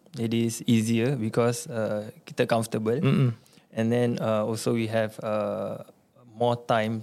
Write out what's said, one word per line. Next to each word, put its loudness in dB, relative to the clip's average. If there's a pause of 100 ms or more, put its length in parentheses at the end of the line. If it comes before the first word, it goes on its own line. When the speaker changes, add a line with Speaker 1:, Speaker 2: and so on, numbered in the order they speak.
(160)
Speaker 1:
it -2
is 0
easier 2
because, 0
uh, -4 (180)
kita -2
comfortable. 0
Speaker 2:
Mm, 2
mm. 4 (400)
Speaker 1:
And -2
then, 2 (100)
uh, 0
also -2
we 0
have, -2
uh, -4 (460)
more 0
time 0